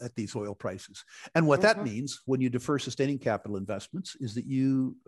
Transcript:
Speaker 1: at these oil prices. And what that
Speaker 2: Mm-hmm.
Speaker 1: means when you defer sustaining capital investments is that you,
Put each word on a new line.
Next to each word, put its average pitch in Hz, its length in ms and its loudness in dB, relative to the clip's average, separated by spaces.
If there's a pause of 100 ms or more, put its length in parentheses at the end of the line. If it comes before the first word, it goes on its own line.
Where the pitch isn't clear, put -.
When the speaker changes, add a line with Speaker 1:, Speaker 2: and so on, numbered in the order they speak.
Speaker 1:
at 120 120 -10
these 107 200 -4
oil 104 180 -4
prices. - 520 -10 (300)
And 160 120 6
what 143 140 8
that 208 160 6
Speaker 2:
Mm-hmm. 208 80 -6
Speaker 1:
means 123 400 -6
when 131 160 2
you 127 80 2
defer 123 280 0
sustaining 135 400 -2
capital 104 380 -2
investments 98 640 -8
is 110 160 -6
that 120 100 -4
you, 131 520 0 (100)